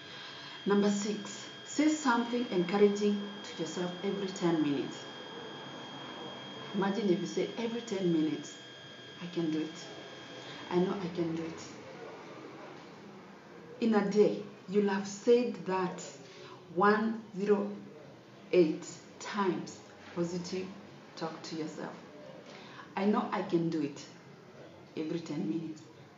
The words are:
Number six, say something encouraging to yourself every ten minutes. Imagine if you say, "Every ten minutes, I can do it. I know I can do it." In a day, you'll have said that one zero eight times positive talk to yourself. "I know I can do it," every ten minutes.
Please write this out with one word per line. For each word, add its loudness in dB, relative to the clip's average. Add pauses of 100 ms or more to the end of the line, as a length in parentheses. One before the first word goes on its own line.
(680)
Number 6
six, -2 (220)
say 4
something 4
encouraging 6 (220)
to -8
yourself -2 (120)
every 0
ten 4
minutes. 0 (1800)
Imagine 2
if 6
you 0
say, 0 (100)
"Every -2
ten 2
minutes, 2 (680)
I -6
can 0
do 2
it. -6 (840)
I 4
know 2
I -4
can 0
do -4
it." -8 (2250)
In 4
a 4
day, 6 (260)
you'll 4
have 0
said 4 (140)
that 0 (720)
one 6 (160)
zero 4 (840)
eight 6 (320)
times -2 (380)
positive -2 (500)
talk -6
to -8
yourself. -6 (1040)
"I 2
know 4
I 0
can 4
do 2
it," -4 (920)
every -2
ten -4
minutes. -4 (340)